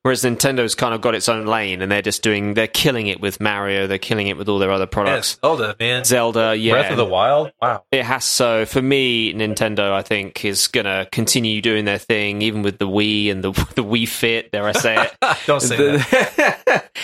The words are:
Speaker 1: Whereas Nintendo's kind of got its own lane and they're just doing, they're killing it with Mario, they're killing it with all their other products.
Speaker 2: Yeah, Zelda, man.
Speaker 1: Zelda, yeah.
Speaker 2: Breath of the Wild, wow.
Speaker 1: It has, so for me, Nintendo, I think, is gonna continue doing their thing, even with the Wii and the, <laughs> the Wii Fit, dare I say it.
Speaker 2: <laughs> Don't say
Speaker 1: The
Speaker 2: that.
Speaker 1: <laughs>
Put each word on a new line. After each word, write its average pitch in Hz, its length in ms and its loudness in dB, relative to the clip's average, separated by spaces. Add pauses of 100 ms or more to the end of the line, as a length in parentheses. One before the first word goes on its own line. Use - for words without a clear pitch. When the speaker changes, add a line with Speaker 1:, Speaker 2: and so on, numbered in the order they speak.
Speaker 1:
Whereas 127 200 0
Nintendo's 123 540 0
kind 120 180 0
of 113 80 -4
got 117 140 0
its 95 120 -2
own 110 200 -2
lane 104 340 -2
and 95 100 -2
they're 101 120 0
just 104 180 -4
doing, 104 320 0
they're 110 140 2
killing 120 400 0
it 98 120 -4
with 98 220 -4
Mario, 101 460 0
they're 98 100 -2
killing 104 300 -2
it 98 100 -4
with 98 100 -6
all 101 120 0
their 95 100 2
other 95 160 0
products. 98 560 -2
Speaker 2:
Yeah, 143 80 2
Zelda, 113 300 -2
man. 123 240 -2
Speaker 1:
Zelda, 113 520 2
yeah. 110 180 2
Speaker 2:
Breath 101 180 2
of 107 60 0
the 117 80 2
Wild, 123 540 2
wow. 120 320 -2
Speaker 1:
It 131 140 2
has, 127 180 -2
so 113 440 2
for 131 160 -2
me, 123 500 2
Nintendo, 104 600 0
I 98 100 0
think, 101 420 -6
is 98 220 0
gonna 98 440 0
continue 110 480 0
doing 107 260 0
their 101 120 0
thing, 104 460 -2
even 107 180 -2
with 101 160 -2
the 101 100 0
Wii 104 440 2
and 95 120 -4
the, 95 80 -2
<laughs> - 220 -4
the 127 100 -2
Wii 113 240 0
Fit, 117 440 -2
dare 104 160 -2
I 104 60 0
say - 220 2 (100)
it. - 60 -6 (100)
Speaker 2:
<laughs> 175 260 0
Don't 147 120 4
say 123 180 0
Speaker 1:
The 143 200 4 (400)
Speaker 2:
that. 277 500 2
Speaker 1:
<laughs> - 40 -20 (120)